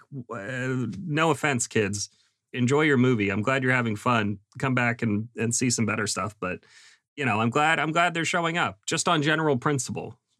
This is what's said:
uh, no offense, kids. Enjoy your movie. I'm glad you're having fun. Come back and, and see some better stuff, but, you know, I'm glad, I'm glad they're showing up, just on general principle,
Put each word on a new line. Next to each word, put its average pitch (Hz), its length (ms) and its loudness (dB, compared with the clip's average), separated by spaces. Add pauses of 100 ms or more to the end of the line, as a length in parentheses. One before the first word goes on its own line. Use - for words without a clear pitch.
(340)
uh, 127 540 -6 (180)
no 156 260 2
offense, 135 340 0
kids. 101 440 -2 (420)
Enjoy 123 300 2
your 147 160 4
movie. 120 320 2
I'm 101 120 0
glad 135 220 0
you're 127 80 2
having 120 240 0
fun. 107 440 0 (200)
Come 131 160 0
back 120 260 0
and, 110 360 -2
and 117 180 -2
see 131 140 0
some 117 160 0
better 104 220 -2
stuff, - 340 -6
but, 90 180 -4 (560)
you 143 100 -4
know, 110 160 2
I'm 120 80 2
glad, 151 300 2
I'm 151 120 -2
glad 170 220 2
they're 165 100 -2
showing 170 360 0
up, 113 260 -2
just 160 220 -4
on 165 160 2
general 156 340 2
principle, 123 640 -4 (200)